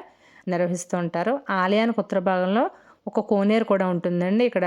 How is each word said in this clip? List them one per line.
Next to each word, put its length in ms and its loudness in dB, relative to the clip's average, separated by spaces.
నిర్వహిస్తూ 520 -2
ఉంటారు. 360 -2
ఆలయానికి 480 2
ఉత్తర 200 -2
భాగంలో 440 2
ఒక 140 -2
కోనేరు 440 2
కూడా 240 2
ఉంటుందండి. 560 0
ఇక్కడ 220 0